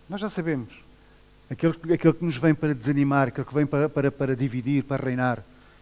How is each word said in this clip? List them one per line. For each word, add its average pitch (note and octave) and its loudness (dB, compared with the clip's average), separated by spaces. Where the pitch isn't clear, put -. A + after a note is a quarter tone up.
Nós F#3+ -8
já G#3 -4
sabemos. D#3 -4
Aquele, E3 0
aquele D#3+ 4
que F3 -4
nos D3 -2
vem D#3 4
para D3+ 0
desanimar, C#3 2
aquele A#2+ -4
que - -16
vem D3 2
para, D3 2
para, C#3 0
para C3 -2
dividir, B2+ -2
para C3+ -4
reinar. B2+ -2